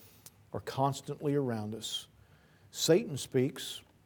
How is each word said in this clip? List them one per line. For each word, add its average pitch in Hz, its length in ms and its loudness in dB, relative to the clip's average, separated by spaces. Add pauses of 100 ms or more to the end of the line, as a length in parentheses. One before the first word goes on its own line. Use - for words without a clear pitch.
(520)
are 113 80 -6
constantly 139 760 -2
around 113 400 -2
us. - 320 -8 (640)
Satan 175 460 4
speaks. - 640 -2 (240)